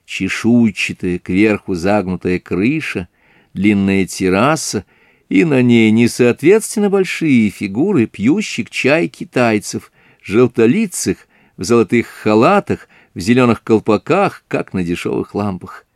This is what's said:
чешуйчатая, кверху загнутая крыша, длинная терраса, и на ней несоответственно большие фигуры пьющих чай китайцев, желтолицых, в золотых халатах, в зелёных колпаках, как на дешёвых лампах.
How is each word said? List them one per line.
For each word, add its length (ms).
чешуйчатая, 1120
кверху 560
загнутая 640
крыша, 680
длинная 520
терраса, 800
и 160
на 160
ней 300
несоответственно 1000
большие 600
фигуры 560
пьющих 640
чай 380
китайцев, 880
желтолицых, 1080
в 80
золотых 440
халатах, 840
в 80
зелёных 420
колпаках, 840
как 240
на 100
дешёвых 500
лампах. 520